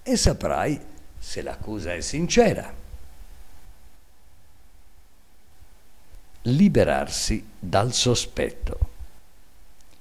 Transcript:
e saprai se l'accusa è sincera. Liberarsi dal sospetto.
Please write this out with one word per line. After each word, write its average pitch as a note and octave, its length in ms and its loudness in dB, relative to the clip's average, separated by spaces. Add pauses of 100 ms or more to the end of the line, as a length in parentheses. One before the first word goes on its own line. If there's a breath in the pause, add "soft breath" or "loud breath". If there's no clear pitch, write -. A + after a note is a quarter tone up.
e B3 160 2
saprai A2+ 640 2 (380)
se - 260 -4
l'accusa F2 500 -4
è E2 80 -4
sincera. D#3+ 720 4 (3750)
Liberarsi A2 1040 6 (140)
dal G2 340 4
sospetto. - 880 2 (1200)